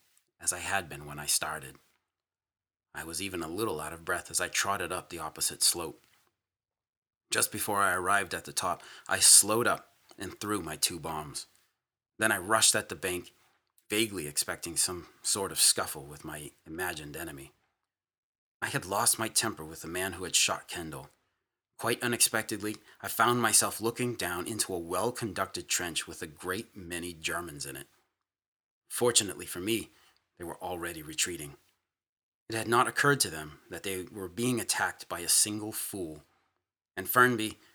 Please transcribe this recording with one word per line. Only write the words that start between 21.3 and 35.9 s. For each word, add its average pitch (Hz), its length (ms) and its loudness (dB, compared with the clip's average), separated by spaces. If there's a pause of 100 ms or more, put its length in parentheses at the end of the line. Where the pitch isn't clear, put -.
Quite 117 240 0
unexpectedly, 110 720 0 (260)
I 101 60 -8
found 120 320 4
myself 107 400 4
looking 117 340 0
down 87 320 -4
into 104 280 -2
a 87 40 -2
well-conducted 92 880 -2
trench 85 400 -2
with 82 160 -12
a 90 40 -6
great 92 500 -6
many 87 380 -8
Germans 80 520 -6
in 67 80 -10
it. 69 140 -14 (1000)
Fortunately 104 580 2
for - 140 -8
me, 101 300 0 (480)
they - 60 -10
were - 180 -8
already 85 400 -6
retreating. 76 540 -6 (920)
It 113 40 -4
had 113 140 -2
not 120 180 8
occurred 139 340 4
to 92 100 4
them 76 300 -10 (100)
that 85 120 -8
they 92 300 -4
were 95 160 -8
being 117 320 0
attacked - 480 -2
by 85 120 -6
a 85 80 -4
single 107 440 2
fool, 82 520 -6 (720)